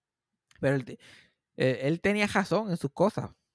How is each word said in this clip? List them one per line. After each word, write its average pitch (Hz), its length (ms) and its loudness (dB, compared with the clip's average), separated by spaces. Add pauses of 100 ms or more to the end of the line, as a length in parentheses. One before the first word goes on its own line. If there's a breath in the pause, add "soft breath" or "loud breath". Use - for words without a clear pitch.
(600)
Pero 139 140 2
él 131 100 -2
te-, - 140 -14 (580 loud breath)
eh, 131 280 0
él 165 160 0
tenía 208 260 2
razón 202 440 0
en 170 60 -2
sus - 160 -4
cosas. 135 380 0 (240)